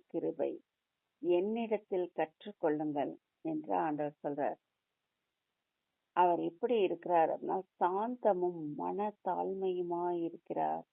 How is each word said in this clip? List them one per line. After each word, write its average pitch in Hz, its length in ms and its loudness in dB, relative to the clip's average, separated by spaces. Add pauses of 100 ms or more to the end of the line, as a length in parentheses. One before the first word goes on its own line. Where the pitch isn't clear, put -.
கிருபை, 160 440 -2 (680)
"என்னிடத்தில் 202 960 0
கற்றுக்கொள்ளுங்கள்" 151 960 -2 (280)
என்று 156 340 -4
ஆண்டவர் 151 480 0
சொல்றார். 143 360 -2 (1600)
அவர் 175 240 6
எப்படி 170 420 -2
இருக்கிறார் 170 480 2
அப்படின்னா, 170 320 -2 (140)
சாந்தமும் 185 840 0 (180)
மனத்தாழ்மையுமாய் 180 1500 -2
இருக்கிறார். 160 680 -4